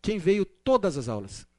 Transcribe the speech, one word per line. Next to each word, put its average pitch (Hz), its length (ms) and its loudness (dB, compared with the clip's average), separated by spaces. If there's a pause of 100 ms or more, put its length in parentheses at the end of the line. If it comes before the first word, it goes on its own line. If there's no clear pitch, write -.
quem 208 160 -2
veio 190 260 2
todas 196 540 0
as 120 100 -6
aulas. 101 380 -10 (120)